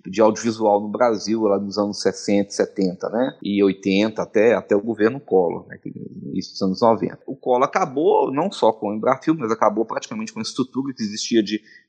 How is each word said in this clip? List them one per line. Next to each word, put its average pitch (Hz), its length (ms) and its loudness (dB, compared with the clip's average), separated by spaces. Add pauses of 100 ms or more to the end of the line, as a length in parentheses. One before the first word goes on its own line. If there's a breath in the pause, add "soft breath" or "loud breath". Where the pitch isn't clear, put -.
de 95 160 -2
audiovisual 110 600 2
no 107 80 -6
Brasil, 107 560 0
lá 101 140 4
nos 98 200 -4
anos 101 240 -2
sessenta 101 480 0
e - 40 -14
setenta, - 540 -2
né? 123 340 -4
E 101 200 0
oitenta, 98 600 0
até, 107 320 2
até 101 220 0
o 101 60 2
governo 113 380 0
Collor, 90 480 0
né? - 100 -18
Que, - 100 -14
início - 640 -10
dos - 100 -8
anos 95 200 0
noventa. 113 420 2
O - 120 -10
Collor 127 300 2
acabou, 165 640 0
não 156 200 -2
só 113 220 2
com 107 180 -4
a 107 40 -4
Embrafilme, 127 460 0
mas 113 120 -2
acabou 110 340 2
praticamente - 480 -8
com 110 60 -10
a - 20 -6
estrutura 135 500 -4
que 131 100 -8
existia 110 400 0
de, 104 200 -4 (260 soft breath)